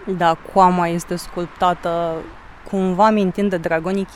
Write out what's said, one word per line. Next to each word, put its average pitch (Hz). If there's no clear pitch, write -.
Da, 165
coama 180
este 175
sculptată 170
cumva 190
mintind 202
de 185
dragonii 170